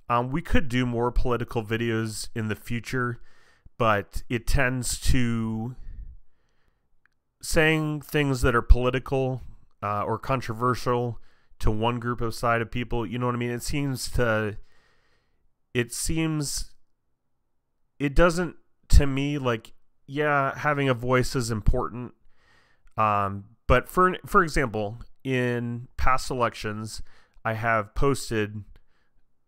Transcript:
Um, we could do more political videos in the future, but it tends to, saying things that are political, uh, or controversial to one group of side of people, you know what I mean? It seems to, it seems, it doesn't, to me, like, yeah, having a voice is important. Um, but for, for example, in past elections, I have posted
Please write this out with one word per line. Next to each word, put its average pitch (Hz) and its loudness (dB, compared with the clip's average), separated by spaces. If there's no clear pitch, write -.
Um, 123 0
we 131 -4
could 151 4
do 123 0
more 120 0
political 120 0
videos 113 -4
in 110 -4
the 107 -2
future, 120 -6
but 107 0
it 117 -4
tends 127 2
to, 117 2
saying 156 2
things 139 0
that 131 4
are 117 2
political, 131 2
uh, 104 -2
or 110 -2
controversial 123 -2
to 117 4
one 117 0
group 120 -4
of 113 -4
side 117 0
of 107 -6
people, 120 -4
you 101 -8
know 123 -4
what 120 -2
I - -4
mean? 120 -4
It 120 -6
seems 143 -4
to, 110 0
it 120 -2
seems, 160 -4
it 139 -2
doesn't, 170 4
to - 8
me, 139 -2
like, 120 -4
yeah, 143 0
having 143 0
a 131 4
voice 123 0
is 117 -2
important. 113 0
Um, 101 0
but 123 4
for, 185 2
for 202 4
example, 117 -2
in 120 -2
past 131 4
elections, 110 -4
I 113 -2
have 110 0
posted 107 0